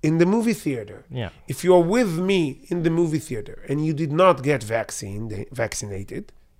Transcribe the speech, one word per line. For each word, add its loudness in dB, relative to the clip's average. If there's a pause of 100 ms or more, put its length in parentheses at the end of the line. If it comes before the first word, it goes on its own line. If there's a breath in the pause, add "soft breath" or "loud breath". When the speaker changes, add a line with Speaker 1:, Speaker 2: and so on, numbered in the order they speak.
Speaker 1:
in 2
the 6
movie 2
theater. -6
Speaker 2:
Yeah. -6 (180)
Speaker 1:
If -8
you 8
are 8
with 2
me 0
in -2
the 2
movie 2
theater -10
and 0
you 0
did -2
not 4
get 0
vaccine-, -6
vaccinated -6 (280)